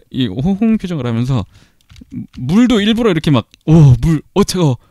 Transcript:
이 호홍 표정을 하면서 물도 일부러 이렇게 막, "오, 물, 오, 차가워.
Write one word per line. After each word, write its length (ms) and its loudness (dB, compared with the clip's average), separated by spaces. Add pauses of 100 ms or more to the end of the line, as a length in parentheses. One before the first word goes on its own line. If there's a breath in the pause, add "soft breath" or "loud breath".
(100)
이 180 -4
호홍 500 -2
표정을 260 -8
하면서 400 -4 (960 soft breath)
물도 420 0
일부러 300 0
이렇게 200 -2
막, 200 0 (160)
"오, 80 4 (260)
물, 220 0 (100)
오, 120 0
차가워. 340 -2 (120)